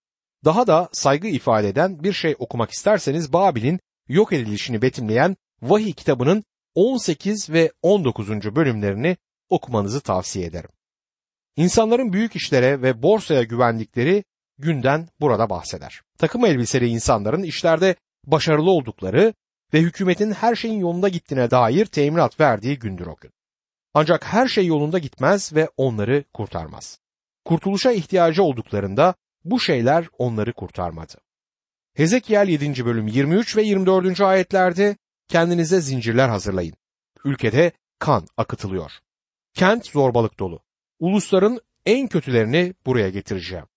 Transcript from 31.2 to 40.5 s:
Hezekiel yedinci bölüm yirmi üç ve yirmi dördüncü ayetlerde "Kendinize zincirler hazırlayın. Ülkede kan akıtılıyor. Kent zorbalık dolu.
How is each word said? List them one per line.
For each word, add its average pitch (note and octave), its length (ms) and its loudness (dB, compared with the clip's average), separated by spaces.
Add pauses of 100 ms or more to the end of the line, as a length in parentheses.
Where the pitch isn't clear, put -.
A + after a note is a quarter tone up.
Hezekiel G#3 540 2
yedinci C#3+ 380 -2
bölüm A2+ 220 0
yirmi C#3 280 0
üç A3 220 -2
ve G#3+ 60 4
yirmi F#3+ 220 0
dördüncü F#3 380 2
ayetlerde F#3+ 720 2 (300)
"Kendinize E3+ 540 2
zincirler B2+ 480 0
hazırlayın. F#2+ 460 -4 (500)
Ülkede C#3 460 2 (280)
kan A#2+ 280 0 (100)
akıtılıyor. F#2+ 540 -6 (640)
Kent G#3+ 340 2
zorbalık B2 520 0
dolu. F2+ 200 -8 (400)